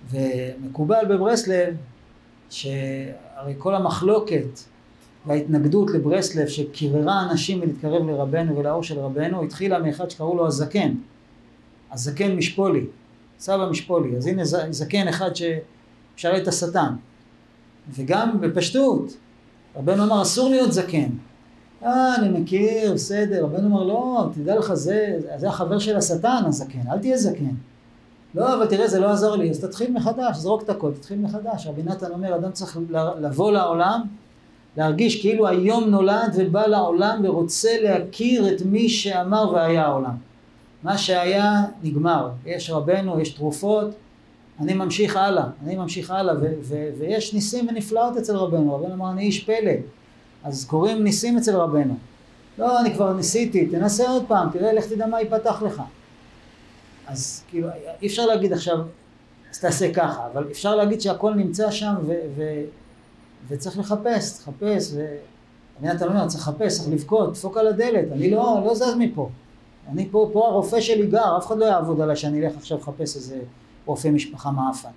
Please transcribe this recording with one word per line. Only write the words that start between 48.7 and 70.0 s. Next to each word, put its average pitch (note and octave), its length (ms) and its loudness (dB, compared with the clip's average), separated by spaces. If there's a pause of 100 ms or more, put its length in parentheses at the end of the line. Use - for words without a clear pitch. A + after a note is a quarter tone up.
רבנו F3 180 -6
אמר, F#3 180 -6
"אני F#3 100 -4
איש G3+ 220 0
פלא." G#3+ 280 0 (720)
אז C3+ 220 -8
קוראים G3+ 380 2
ניסים A3+ 340 2
אצל A3+ 180 2
רבנו. D3+ 380 2 (640)
"לא, A#3+ 220 2
אני A#3 140 2
כבר F#3+ 200 2
ניסיתי, F#3+ 520 0
תנסה G3+ 440 2
עוד B3+ 180 2
פעם, F3+ 220 2
תראה, F#3+ 240 0
לך A3 140 2
תדע A3 200 -2
מה A3+ 140 0
ייפתח A3 440 0
לך." D#3+ 160 -4 (1300)
אז C3+ 420 -10
כאילו, E3+ 180 -4 (340)
אי G3+ 60 -4
אפשר A#3 180 -2
להגיד G3+ 280 2
עכשיו, E3+ 260 -2 (720)
"אז - 80 -16
תעשה E3 340 0
ככה", D3 400 0
אבל C#3+ 180 -4
אפשר G3+ 240 0
להגיד G#3+ 260 2
שהכל G3+ 320 0
נמצא G3+ 380 2
שם G#3 220 -2 (120)
ו-, D#3+ 80 0 (220)
ו-, D3+ 280 -4 (840)
וצריך C#3+ 320 -8
לחפש, G#3 640 -2
לחפש, F3 520 -4
ו-, D3 240 -6 (600)
רבי C#3 80 -4
נתן E3+ 200 -2
אומר, G3 200 2
"צריך - 200 -6
לחפש, G3+ 300 -2
צריך - 120 -6
לבכות, E3+ 440 0
דפוק F#3+ 240 -6
על A3 100 4
הדלת, G#3+ 440 2
אני D3 200 0
לא, A3 340 2
לא A3+ 100 2
זז A#3+ 240 0
מפה. E3 300 0 (640)
אני F#3 200 -4